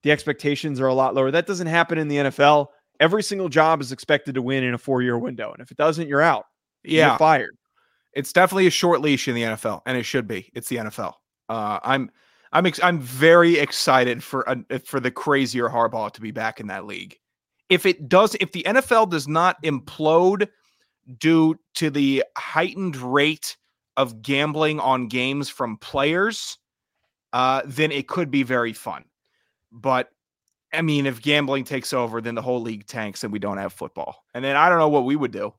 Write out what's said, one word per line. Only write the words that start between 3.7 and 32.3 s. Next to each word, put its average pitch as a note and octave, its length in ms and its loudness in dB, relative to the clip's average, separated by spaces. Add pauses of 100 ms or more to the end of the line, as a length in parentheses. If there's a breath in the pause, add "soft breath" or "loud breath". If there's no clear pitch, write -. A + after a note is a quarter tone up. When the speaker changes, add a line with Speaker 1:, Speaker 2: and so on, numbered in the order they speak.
Speaker 1:
is B2+ 100 -8
expected C#3 440 -2
to C3 60 -2
win C3 220 -2
in B2 100 -2
a A#2+ 40 -4
four-year B2 400 -2
window. A#2 340 -8
And - 100 -18
if B2 80 -20
it - 80 -20
doesn't, D#3 300 0
you're C#3 140 2
out. D#3 240 2 (380)
Speaker 2:
Yeah. D#3 260 4
Speaker 1:
You're A#2 80 2
fired. D#3 400 2 (560)
Speaker 2:
It's C#3 180 -6
definitely F#3 360 4
a D#3+ 40 6
short F3 300 2
leash C#3+ 260 0
in B2 80 -2
the A#2 80 -2
N A2+ 80 -2
F A2 140 -8
L, G#2 200 -4
and B2+ 120 -2
it A#2+ 60 -4
should A#2+ 240 -4
be. F#2+ 260 -10
It's - 160 -12
the B2 100 -4
N A2 80 -8
F - 120 -12
L. F#2 220 -10 (280)
Uh, G#2 340 -4
I'm, C3 260 -2 (440 soft breath)
I'm E3+ 120 2
ex-, E3+ 160 -2
I'm F3 180 2
very D#3+ 600 6
excited C3 640 0
for C3 220 -6 (240)
a, B2+ 100 -6
for C#3 200 -8
the B2 120 -4
crazier B2+ 580 -2
Harbaugh A2+ 440 -2
to - 80 -20
be A2 100 -12
back A2 280 -6
in G#2+ 80 -12
that G2 180 -10
league. F#2+ 320 -14 (520)
If F3+ 160 2
it F3+ 220 0
does, G#3+ 320 4
if F#3 120 -6
the E3+ 140 -10
N G#3 120 2
F B3+ 140 0
L A3+ 140 4
does D#3+ 220 -4
not E3+ 360 0
implode E3 840 2 (720)
due D#3+ 360 4 (200)
to D#3 140 -2
the C3+ 340 0 (140)
heightened F3 580 -4
rate C#3+ 640 -2 (400)
of A#2 240 -2
gambling D3+ 580 -2
on B2+ 280 -2
games C3 420 -4
from A2+ 280 -8
players, E3+ 800 -4 (760)
uh, B2+ 320 2
then C#3+ 260 -2
it C#3 160 -6
could D#3+ 240 -4
be C#3 120 2
very A#2+ 300 -2
fun. E2 300 -12 (680)
But, B2 380 -2 (640)
I D#3+ 80 -2
mean, D3 240 0
if A#2+ 160 -4
gambling C#3 440 0
takes C3+ 280 -8
over, A#2 280 -4
then A#2 120 -8